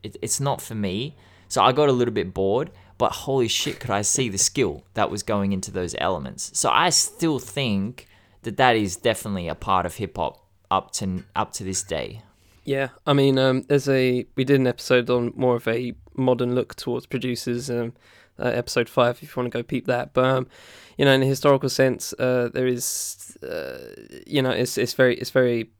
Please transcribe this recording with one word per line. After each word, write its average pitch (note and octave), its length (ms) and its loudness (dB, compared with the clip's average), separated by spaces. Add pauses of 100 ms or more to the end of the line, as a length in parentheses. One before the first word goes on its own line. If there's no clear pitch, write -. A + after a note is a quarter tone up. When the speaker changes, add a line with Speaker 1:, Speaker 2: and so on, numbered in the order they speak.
Speaker 1:
it, - 200 -14
it's - 180 -4
not C#3 220 -2
for - 120 -12
me. G#2 420 -4 (320)
So A#2+ 140 0
I B2 120 6
got D3 160 4
a - 20 4
little A#2+ 220 2
bit F#2 200 -4
bored, G2 380 0 (260)
but - 140 2
holy C3+ 380 -2
shit, - 300 -4
could A#2+ 120 -8
I G2+ 120 0
see B2 260 0
the F#2+ 80 -6
skill F2+ 460 0 (100)
that - 180 0
was G2+ 100 -6
going G2+ 300 0
into F#2+ 180 -4
those F#2 300 -4
elements. D#2 540 -4
So - 180 0
I E3 180 4
still D3+ 500 0
think A2 680 -4 (360)
that A2+ 140 -8
that B2+ 180 6
is G2+ 200 0
definitely G2+ 520 -2
a D2+ 80 -6
part F#2 300 0
of E2+ 100 -6
hip - 220 -8
hop - 300 -6 (240)
up F#2+ 220 0
to, F#2 300 -4 (120)
up G#2 180 -2
to - 100 -12
this F#2 200 -6
day. E2 380 -6 (420)
Speaker 2:
Yeah, C3+ 260 -4 (160)
I C#3+ 80 2
mean, C#3 240 4
um, C3 300 2
there's C#3+ 220 2
a, B2+ 360 2 (100)
we C3+ 80 0
did C3+ 160 4
an B2+ 80 4
episode B2 420 2
on A#2+ 260 0
more B2 200 2
of A#2 120 -4
a A#2+ 260 -2 (220)
modern B2+ 400 2
look - 200 -2
towards B2 300 -6
producers, B2 640 -4
um, A#2+ 240 -4 (460)
uh, A#2+ 80 -2
episode A#2+ 400 0
five, B2 340 2
if - 20 -18
you - 120 -20
wanna B2 140 -2
go A#2+ 120 -4
peep - 260 -6
that. B2 260 -4
But, B2+ 120 4
um, C3 220 0 (500)
you C#3 80 2
know, C#3 60 8
in C3+ 100 6
a C3 40 2
historical C3+ 440 2
sense, - 440 0
uh, B2 400 0
there B2+ 120 0
is, - 800 -6
uh, C2 500 -10 (320)
you C#3 160 0
know, B2+ 100 0
it's, - 260 0
it's B2 160 0
very, B2+ 240 6
it's - 140 -8
very A#2+ 380 2 (100)